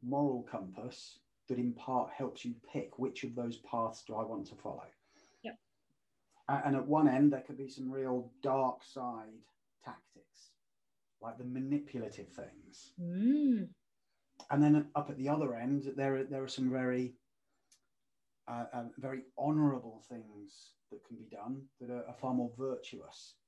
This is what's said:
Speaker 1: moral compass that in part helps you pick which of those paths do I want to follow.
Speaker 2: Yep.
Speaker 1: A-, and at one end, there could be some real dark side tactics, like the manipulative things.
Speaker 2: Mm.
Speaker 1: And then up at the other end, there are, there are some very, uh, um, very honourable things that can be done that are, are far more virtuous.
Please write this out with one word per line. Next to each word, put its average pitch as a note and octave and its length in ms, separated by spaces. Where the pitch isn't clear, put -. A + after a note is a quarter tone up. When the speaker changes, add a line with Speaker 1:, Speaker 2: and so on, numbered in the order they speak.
Speaker 1:
moral C3 480
compass G#2+ 720
that B2 80
in A#2+ 160
part B2+ 380
helps - 340
you A#2+ 80
pick - 260
which - 280
of A#2+ 100
those A#2 220
paths - 500
do A2 80
I A2 80
want G#2+ 240
to - 80
follow. - 300
Speaker 2:
Yep. A3+ 140
Speaker 1:
A-, C#3 160
and C#3 100
at C3 120
one D3+ 220
end, C#3 240
there B2+ 80
could C#3 160
be C3+ 100
some C3 240
real B2+ 400
dark C3 420
side A#2 600
tactics, - 680
like A2+ 160
the B2 60
manipulative B2+ 840
things. - 720
Speaker 2:
Mm. A3 680
Speaker 1:
And C#3+ 120
then D3+ 320
up D3 140
at C#3 80
the C3 100
other D3 280
end, C3+ 420
there C3+ 180
are, C3+ 80
there C3+ 200
are C3 40
some B2+ 240
very, B2+ 420
uh, A#2+ 260
um, A#2+ 240
very C3+ 240
honourable C3+ 720
things G#2+ 640
that - 140
can A#2 120
be A2 120
done A#2+ 320
that A#2+ 80
are, A#2+ 180
are A#2+ 140
far B2+ 120
more A#2+ 240
virtuous. - 760